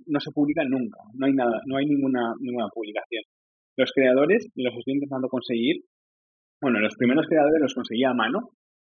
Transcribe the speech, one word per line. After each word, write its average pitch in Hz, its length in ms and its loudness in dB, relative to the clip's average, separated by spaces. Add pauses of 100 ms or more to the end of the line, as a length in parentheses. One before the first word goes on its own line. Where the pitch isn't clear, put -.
no 143 120 -2
se - 120 -10
publica 147 360 0
nunca, 127 320 -4 (140)
no 135 120 -4
hay 139 80 4
nada, 120 320 0
no 135 120 -4
hay 143 80 0
ninguna, 131 540 0
ninguna 120 340 -4
publicación. 107 500 -6 (540)
Los 127 160 2
creadores 139 640 4
los 127 220 -2
estoy 131 180 -4
intentando 139 320 -4
conseguir, 123 560 -2 (760)
bueno, 120 180 2
los 107 160 0
primeros 135 320 2
creadores 156 340 4
los 131 120 0
conseguí 120 300 -4
a 127 100 2
mano, 123 380 -2 (320)